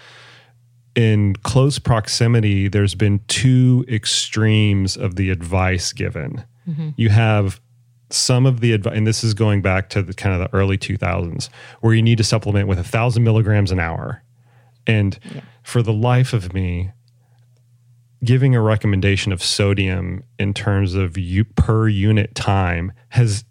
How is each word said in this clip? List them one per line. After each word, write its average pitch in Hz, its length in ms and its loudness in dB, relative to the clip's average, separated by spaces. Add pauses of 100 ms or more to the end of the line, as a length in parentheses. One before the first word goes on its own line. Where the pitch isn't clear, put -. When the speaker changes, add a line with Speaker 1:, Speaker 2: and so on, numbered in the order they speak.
(960)
Speaker 1:
in 104 420 2
close 135 420 0
proximity, 107 880 2
there's 101 280 0
been 101 320 2
two 127 600 4
extremes 107 1080 0
of 90 180 -4
the 95 160 -2
advice 92 640 -2
given. - 500 -8 (260)
Speaker 2:
Mm-hmm. 156 260 -8
Speaker 1:
You 117 140 2
have 104 500 2 (520)
some 127 340 0
of 127 140 2
the 113 180 2
advi-, 101 180 -4
and 110 120 0
this 110 160 -2
is 110 100 0
going 104 300 0
back 95 260 -2
to 98 140 -2
the 87 100 -8
kind 92 260 -2
of 90 120 -6
the - 40 -4
early 98 220 0
two 98 200 -6
thousands, 90 520 -4 (300)
where 113 140 2
you 113 100 4
need 117 160 4
to 110 60 0
supplement 101 420 0
with 92 100 0
a 87 60 -6
thousand 117 400 0
milligrams 107 480 2
an 92 80 0
hour. 85 420 -6 (640)
And 104 320 0 (160)
Speaker 2:
Yeah. - 80 -14 (220)
Speaker 1:
for - 180 -2
the 113 120 -2
life 123 400 2
of 90 200 -4
me, 90 380 -4 (1300)
giving 127 300 4
a 117 80 2
recommendation 101 720 0
of 90 100 -4
sodium 92 800 -2 (140)
in 101 160 -2
terms 98 400 -2
of 92 240 -4
u-, 95 280 0
per 110 420 0
unit 104 480 0
time 90 560 -2 (180)
has, 110 420 0